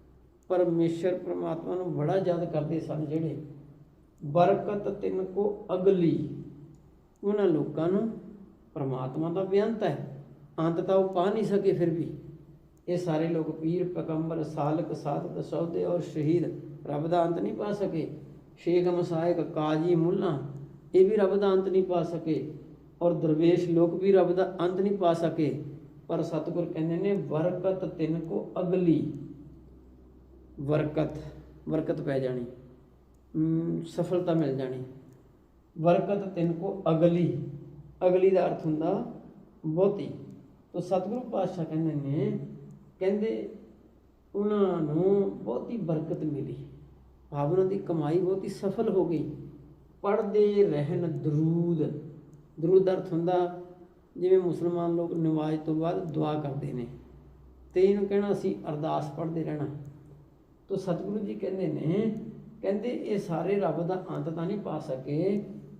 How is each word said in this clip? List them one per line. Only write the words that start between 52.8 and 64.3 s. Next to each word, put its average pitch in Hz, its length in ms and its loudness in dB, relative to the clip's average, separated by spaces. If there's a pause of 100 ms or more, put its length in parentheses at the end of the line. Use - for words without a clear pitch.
ਦਾ 185 80 2
ਅਰਥ - 200 -4
ਹੁੰਦਾ, 175 480 0 (560)
ਜਿਵੇਂ 185 220 6
ਮੁਸਲਮਾਨ 170 580 0
ਲੋਕ 170 180 -2
ਨਮਾਜ਼ 156 460 0
ਤੋਂ 156 140 -2
ਬਾਅਦ 165 380 -2
ਦੁਆ 151 280 -2
ਕਰਦੇ 135 320 -6
ਨੇ, 120 140 -6 (880)
ਤੇ 180 60 2
ਇਹਨੂੰ 202 260 6
ਕਹਿਣਾ 202 260 2
ਅਸੀਂ 190 220 -2 (160)
ਅਰਦਾਸ 151 400 -4
ਪੜ੍ਹਦੇ 165 340 -4
ਰਹਿਣਾ। 151 220 -4 (1040)
ਤੋ 196 80 -4
ਸਤਿਗੁਰੂ 190 420 -4
ਜੀ 202 160 -6
ਕਹਿੰਦੇ 190 320 -4
ਨੇ, 165 540 0 (420)
ਕਹਿੰਦੇ 208 260 -2
ਇਹ 214 300 -4
ਸਾਰੇ 170 420 -2
ਰੱਬ 165 260 0
ਦਾ 185 240 -4
ਅੰਤ 147 180 -6
ਤਾਂ 165 180 -4